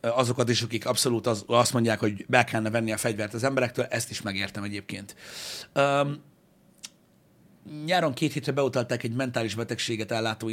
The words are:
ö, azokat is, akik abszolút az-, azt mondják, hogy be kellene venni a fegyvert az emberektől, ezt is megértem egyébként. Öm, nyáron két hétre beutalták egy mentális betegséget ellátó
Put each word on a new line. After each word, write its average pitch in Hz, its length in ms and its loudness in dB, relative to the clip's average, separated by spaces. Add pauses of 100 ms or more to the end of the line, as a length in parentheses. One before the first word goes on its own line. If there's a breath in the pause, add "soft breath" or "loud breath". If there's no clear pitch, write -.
ö, 117 80 -2
azokat 120 400 2
is, 117 140 4
akik 117 240 -4
abszolút 120 400 2
az-, 110 200 0
azt 117 260 4
mondják, 117 260 4
hogy 104 300 0
be 123 160 6
kellene 110 260 -2
venni 113 220 0
a 107 40 -4
fegyvert 107 380 -2
az 117 100 -4
emberektől, 127 400 2
ezt - 260 -4
is - 120 -8
megértem 98 400 -6
egyébként. 101 520 -10 (580 loud breath)
Öm, 143 480 2 (1600)
nyáron 165 280 2
két 139 200 0
hétre 147 200 -2
beutalták 127 500 0
egy 117 120 -4
mentális 120 400 -2
betegséget 110 580 -4
ellátó 113 400 -2